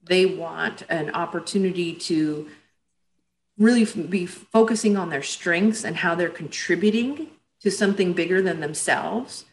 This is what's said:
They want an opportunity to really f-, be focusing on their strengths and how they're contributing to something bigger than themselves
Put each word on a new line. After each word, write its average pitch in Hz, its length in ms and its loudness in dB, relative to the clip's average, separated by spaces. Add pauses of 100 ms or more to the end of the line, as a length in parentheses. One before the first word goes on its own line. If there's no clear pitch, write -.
They 185 240 4
want 165 640 -4
an 156 240 -2
opportunity 175 800 -2
to 151 540 -2 (1080)
really 233 240 6
f-, 208 120 0 (160)
be 175 160 -2
focusing 220 720 2
on 175 140 -2
their 139 120 -4
strengths 185 640 0
and 165 120 -6
how 170 180 0
they're 175 140 0
contributing 214 1000 -2 (320)
to 208 100 2
something 196 420 0
bigger 180 300 0
than 170 180 -2
themselves 160 920 -4